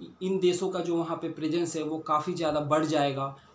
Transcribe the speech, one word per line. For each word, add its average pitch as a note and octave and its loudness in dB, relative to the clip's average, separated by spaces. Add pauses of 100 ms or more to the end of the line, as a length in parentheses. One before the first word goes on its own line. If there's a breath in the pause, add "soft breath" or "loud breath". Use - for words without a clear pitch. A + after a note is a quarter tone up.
(220)
इन F#3 2
देशों F3+ 2
का F3+ -2
जो E3+ 0
वहाँ E3 0
पे D#3+ -4
प्रेजेंस D#3 -2
है, D#3 -2
वो D#3 -4
काफ़ी D#3 0
ज़्यादा D#3 0
बढ़ D3+ 2
जाएगा। C#3+ 0 (180 loud breath)